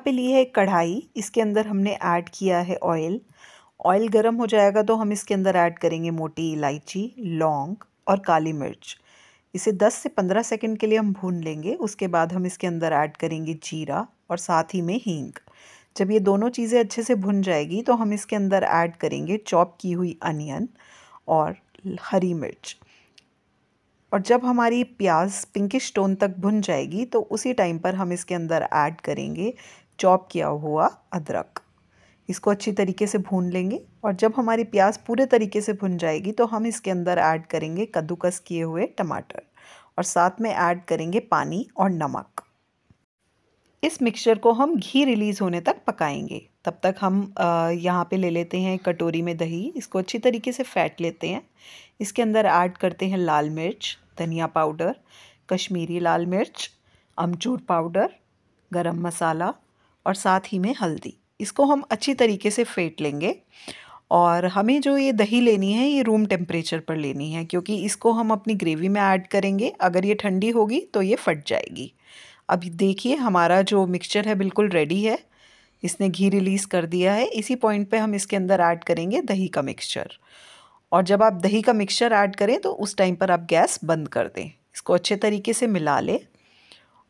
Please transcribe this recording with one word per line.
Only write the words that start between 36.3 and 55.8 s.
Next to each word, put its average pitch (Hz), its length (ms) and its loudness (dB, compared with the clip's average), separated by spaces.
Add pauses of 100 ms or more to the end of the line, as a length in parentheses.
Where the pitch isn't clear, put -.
तो 233 140 2
हम 220 220 -4
इसके 220 240 -6
अंदर 180 260 0
ऐड 160 280 2
करेंगे 165 500 -4
कद्दूकस 170 520 -2
किए 165 160 -4
हुए 165 220 -4 (120)
टमाटर - 440 -6 (560)
और 180 80 0
साथ 185 360 0
में 220 100 -2
ऐड 175 340 0
करेंगे 165 360 -2
पानी 160 440 -2 (120)
और 190 140 2
नमक। 151 500 -6 (1400)
इस 320 180 -2
मिक्सचर 226 360 2
को 233 140 4
हम 277 240 2
घी 269 300 0
रिलीज 208 360 0
होने 175 200 0
तक - 260 -2
पकाएंगे। 147 540 -4 (240)
तब 165 180 -6
तक 190 160 2
हम, 196 220 0 (160)
अ, 170 340 0
यहाँ 175 400 -2
पे 190 60 -2
ले 185 120 0
लेते 170 300 -4
हैं 185 140 0
एक 190 100 -6
कटोरी 170 380 -2
में 170 160 -4
दही, 165 240 -4 (160)
इसको 190 220 -6
अच्छी 208 200 -6
तरीके 240 320 0
से 247 120 -4
फेंट 165 380 -2
लेते 165 260 -6
हैं। 180 140 -6 (600)
इसके 208 200 -4
अंदर 214 240 2
ऐड 180 320 2
करते 185 280 -2
हैं 190 120 0
लाल 151 320 0
मिर्च, 160 480 -6 (220)
धनिया 165 280 -4
पाउडर, 160 480 -2 (540)
कश्मीरी 175 500 -4